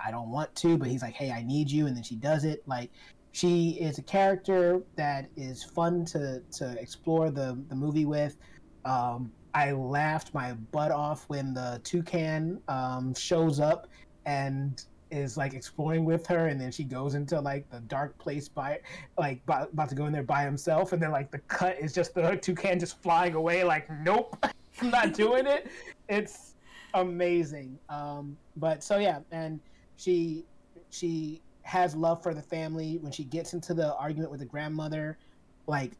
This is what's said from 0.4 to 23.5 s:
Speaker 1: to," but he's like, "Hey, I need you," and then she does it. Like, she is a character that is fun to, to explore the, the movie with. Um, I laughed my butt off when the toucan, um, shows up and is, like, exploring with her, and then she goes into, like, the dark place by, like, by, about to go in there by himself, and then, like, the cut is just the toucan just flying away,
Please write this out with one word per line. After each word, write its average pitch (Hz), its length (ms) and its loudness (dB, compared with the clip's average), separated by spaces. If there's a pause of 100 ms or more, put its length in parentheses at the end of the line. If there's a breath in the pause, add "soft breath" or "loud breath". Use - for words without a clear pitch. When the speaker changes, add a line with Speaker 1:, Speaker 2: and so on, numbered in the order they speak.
Speaker 1:
to," 170 220 6
but 131 100 0
he's 127 140 -2
like, 117 120 -6
"Hey, 135 160 -4
I 117 120 -4
need 139 280 2
you," 151 160 4
and 127 100 0
then 113 80 -6
she 117 120 -8
does 143 280 2
it. 151 220 -2
Like, 123 240 -6 (420 loud breath)
she 175 380 4 (100)
is 151 180 -2
a 135 40 -6
character 185 800 4 (140)
that 143 400 -2
is 131 280 -8
fun 170 420 0
to, 135 360 -4 (100)
to 123 280 -6
explore 160 500 0
the, 135 380 -4
the 135 60 -8
movie 147 320 0
with. 147 300 0 (480 loud breath)
Um, 123 480 -2 (220)
I 143 180 2
laughed 143 640 -2
my 127 180 -4 (200)
butt 147 200 2
off 147 360 -2
when 135 260 -4
the 123 300 -6
toucan, 165 840 -2
um, 127 460 -2
shows 165 460 2
up 156 260 4 (400 loud breath)
and 139 540 -2 (300)
is, 143 260 -4
like, 135 180 -2
exploring 156 500 0
with 165 220 2
her, 165 220 4
and 139 120 -2
then 127 120 -4
she 151 120 -6
goes 131 300 -4
into, 143 260 0
like, 139 300 -4
the 117 120 -14
dark 139 360 -4
place 143 300 -6
by, 143 320 -4 (380 loud breath)
like, 139 280 -2
by, 143 160 2 (100)
about 151 180 -2
to 139 40 -6
go 147 120 -2
in 147 60 0
there 147 100 -2
by 139 220 2
himself, 156 480 2
and 170 100 2
then, 156 100 0
like, 139 180 -2
the 139 100 -8
cut 180 400 0
is 151 120 -4
just - 220 0
the 175 280 4
toucan 180 380 2
just - 220 -6
flying 175 320 4
away, 170 300 2